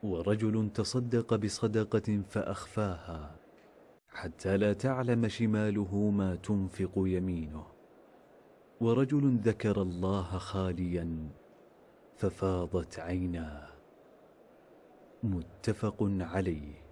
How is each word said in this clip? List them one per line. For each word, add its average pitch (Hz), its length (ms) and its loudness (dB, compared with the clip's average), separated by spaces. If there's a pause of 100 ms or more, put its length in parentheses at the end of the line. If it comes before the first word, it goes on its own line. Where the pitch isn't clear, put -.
ورجل 107 720 0
تصدق 117 600 0
بصدقة 107 920 0
فأخفاها 87 1080 -6 (720)
حتى 95 480 -2
لا 104 160 6
تعلم 120 560 2
شماله 104 840 2
ما 98 240 2
تنفق 95 600 -2
يمينه، 90 720 0 (1120)
ورجل 131 560 4
ذكر 104 460 2
الله 92 400 0
خاليا 87 1040 -2 (880)
ففاضت 90 840 -2
عيناه. 85 680 -4 (1500)
متفق 101 800 -4
عليه. 90 720 -2 (200)